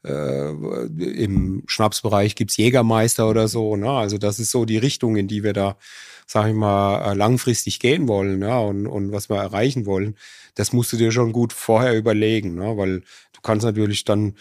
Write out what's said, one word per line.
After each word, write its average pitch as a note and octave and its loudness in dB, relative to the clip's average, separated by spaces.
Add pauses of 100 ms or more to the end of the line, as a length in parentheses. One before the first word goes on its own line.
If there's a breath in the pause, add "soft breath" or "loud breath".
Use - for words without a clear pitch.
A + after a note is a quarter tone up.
äh, C#2+ -4
im F#2 -4
Schnapsbereich G#2 0
gibt's - -2
Jägermeister A2+ 4
oder A2 4
so, A2 -2
ne? G#2 -2
Also, G#2+ -2
das G#2 -2
ist A2+ -4
so A#2 2
die A2 0
Richtung, A#2 0
in G2+ 0
die G2+ -4
wir G#2 0
da, G2 0 (500 loud breath)
sag G#2+ 2
ich A2 2
mal, G2+ 2
äh, - 0
langfristig A2 2
gehen D3 2
wollen, G2 0
ja, A#2 0
und, G2+ -2
und G2+ -6
was G2+ -6
wir G#2 -2
erreichen G#2 -2
wollen, G2+ -2 (420 loud breath)
das - -2
musst A#2+ 2
du A#2 -2
dir A2+ 4
schon A2+ 2
gut A#2+ 0
vorher A#2 2
überlegen, G#2+ 0
ne? G#2+ -4
Weil F#2+ -2 (320 soft breath)
du - -20
kannst A2 0
natürlich G#2+ 0
dann, G#2 0